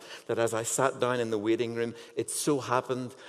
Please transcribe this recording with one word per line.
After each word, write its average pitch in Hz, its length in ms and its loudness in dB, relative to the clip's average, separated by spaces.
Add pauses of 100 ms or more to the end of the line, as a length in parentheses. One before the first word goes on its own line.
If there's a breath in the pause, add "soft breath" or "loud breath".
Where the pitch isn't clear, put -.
(260 loud breath)
that 113 140 0
as 117 120 4
I 113 120 -2
sat 131 360 2
down 123 200 2
in 117 100 0
the 110 80 2
waiting 117 380 2
room, 117 180 -2 (220 loud breath)
it 117 160 -4
so 147 280 2
happened 127 560 0 (140 loud breath)